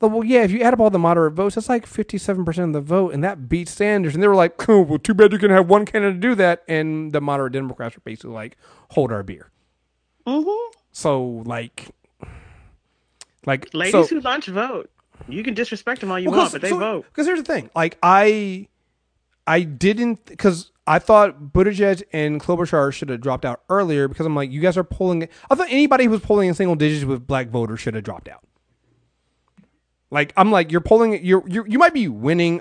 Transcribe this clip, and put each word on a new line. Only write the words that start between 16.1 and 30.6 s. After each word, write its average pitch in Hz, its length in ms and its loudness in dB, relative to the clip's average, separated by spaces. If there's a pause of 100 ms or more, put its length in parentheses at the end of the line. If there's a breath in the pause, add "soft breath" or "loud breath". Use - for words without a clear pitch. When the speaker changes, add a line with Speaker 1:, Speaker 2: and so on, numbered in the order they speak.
Speaker 2:
all 185 80 -4
you 185 100 -4
Speaker 1:
Well, - 120 2
Speaker 2:
want, - 80 2
Speaker 1:
'cause, - 60 -8
Speaker 2:
but - 80 -8
they 196 80 -4
Speaker 1:
so, 359 80 -4
Speaker 2:
vote. 214 340 -6
Speaker 1:
'cause 294 140 -4
here's 359 140 -2
the 262 40 -12
thing. 185 320 -6
Like, 165 260 -2
I, 196 640 2 (800)
I 160 160 2
didn't, 196 760 -2
'cause 180 340 -2 (140)
I 160 140 2
thought 170 540 4
Buttigieg 196 500 2 (100)
and 151 280 -2
Klobuchar 165 520 0
should 143 160 -10
have 123 120 -8
dropped 127 240 -4
out 123 160 -6 (100)
earlier 160 380 0
because 160 180 -6
I'm 151 80 -2
like, 139 160 -4
"You 143 100 -8
guys 175 160 0
are 185 60 -2
polling," 175 460 -4 (200 loud breath)
I 269 60 6
thought 349 160 -2
anybody 269 360 4
who 220 40 4
was 214 100 0
polling 208 280 0
in 170 60 0
single 180 200 0
digits 151 300 -2
with 131 200 -4
black 131 260 -4
voters 117 280 -4
should 110 160 -6
have 110 80 -8
dropped 98 260 -14
out. - 120 -20 (1700)
Like, 147 260 -2
I'm 196 140 4
like, 175 200 2